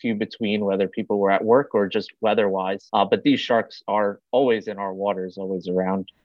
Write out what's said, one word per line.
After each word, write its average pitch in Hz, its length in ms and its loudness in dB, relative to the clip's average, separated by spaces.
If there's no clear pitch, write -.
few 117 140 -2
between, 104 500 -2
whether 98 240 0
people 104 300 -4
were 98 120 2
at 98 140 2
work 123 300 2
or 101 160 2
just 107 200 -4
weather-wise. 101 720 0
Uh, 101 100 4
but 98 180 0
these 139 180 2
sharks - 460 -2
are 101 320 0
always 120 380 2
in 98 100 -8
our 95 160 -6
waters, 95 420 -4
always 95 320 -6
around. 92 400 0